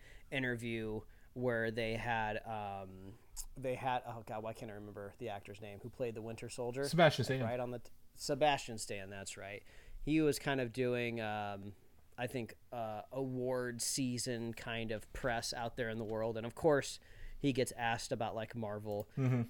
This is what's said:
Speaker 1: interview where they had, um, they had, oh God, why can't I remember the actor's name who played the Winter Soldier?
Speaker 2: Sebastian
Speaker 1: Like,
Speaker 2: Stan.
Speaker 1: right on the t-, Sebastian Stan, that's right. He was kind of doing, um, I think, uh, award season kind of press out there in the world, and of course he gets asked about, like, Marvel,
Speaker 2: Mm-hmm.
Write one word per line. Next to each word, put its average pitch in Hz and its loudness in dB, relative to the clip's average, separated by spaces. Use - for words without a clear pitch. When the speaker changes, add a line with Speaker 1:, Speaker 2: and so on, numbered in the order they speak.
Speaker 1:
interview 117 0
where 117 2
they 113 2
had, 110 0
um, 101 -4
they 127 -2
had, 127 0
oh 117 -8
God, 110 -6
why 110 -4
can't 113 -10
I 101 -8
remember 101 -8
the 120 -6
actor's 101 -10
name 101 -10
who 120 -10
played 117 -4
the 110 -8
Winter 113 -8
Soldier? 123 -2
Speaker 2:
Sebastian 151 8
Speaker 1:
Like, 131 0
Speaker 2:
Stan. 131 0
Speaker 1:
right 123 0
on 123 -2
the 120 -6
t-, - -12
Sebastian 139 2
Stan, 101 -6
that's 98 -8
right. 98 -10
He 156 6
was 147 6
kind 139 2
of 120 0
doing, 120 2
um, 104 -2
I 123 0
think, 135 -4
uh, 110 -4
award 127 0
season 120 0
kind 113 -2
of 104 -4
press 117 0
out 117 -4
there 120 0
in 110 -2
the 117 0
world, 110 0
and 110 -2
of 117 -4
course 147 4
he 143 4
gets 123 4
asked 113 0
about, 110 0
like, 110 -4
Marvel, 107 -2
Speaker 2:
Mm-hmm. 127 6